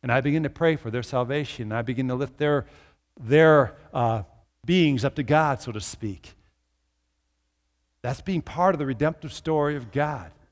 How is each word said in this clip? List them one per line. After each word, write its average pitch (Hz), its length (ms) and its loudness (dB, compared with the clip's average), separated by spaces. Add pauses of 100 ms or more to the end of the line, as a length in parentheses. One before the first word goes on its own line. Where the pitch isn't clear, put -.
And 127 80 -4
I 127 100 2
began 147 220 0
to 143 80 -4
pray 165 240 0
for 117 160 -8
their 117 140 -4
salvation. 127 640 -4
I 113 120 -4
began 127 260 -4
to 127 80 -2
lift 135 220 -6
their, 147 280 0 (500)
their, 147 600 6 (180)
uh, 113 300 0 (420)
beings 156 380 2
up 139 100 -2
to 151 80 -6
God, 143 400 2
so - 80 -10
to 107 100 -8
speak. - 540 -12 (1700)
That's - 200 -6
being 180 200 -2
part 180 320 2
of 147 60 -4
the 147 60 -4
redemptive 135 460 -4
story 147 440 -2
of 117 160 -12
God. 147 400 -4 (200)